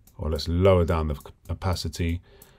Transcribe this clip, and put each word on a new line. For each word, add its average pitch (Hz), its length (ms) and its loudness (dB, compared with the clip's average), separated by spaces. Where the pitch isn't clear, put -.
or 78 140 -6
let's 80 180 -4
lower 90 360 4
down 82 240 0
the 73 100 -4
opacity, 85 720 -4